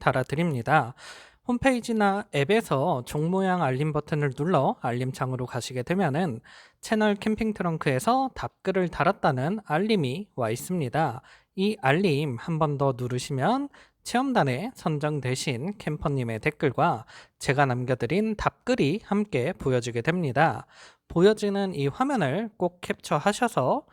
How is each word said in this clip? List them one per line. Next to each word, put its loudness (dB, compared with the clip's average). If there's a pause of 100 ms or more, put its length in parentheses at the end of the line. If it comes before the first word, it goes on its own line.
달아드립니다. 0 (540)
홈페이지나 2 (100)
앱에서 2
종 -2
모양 2
알림 0
버튼을 -2
눌러 2
알림창으로 -4
가시게 -6
되면은 0 (400)
채널 2
캠핑 -2
트렁크에서 0
답글을 -2
달았다는 0
알림이 0
와 -2
있습니다. -2 (320)
이 0
알림 2
한 -4
번 0
더 2
누르시면 -2 (340)
체험단에 0
선정되신 -2
캠퍼님의 -2
댓글과 0 (320)
제가 2
남겨드린 0
답글이 0
함께 -2
보여지게 -2
됩니다. 0 (400)
보여지는 2
이 0
화면을 0
꼭 -4
캡처하셔서 0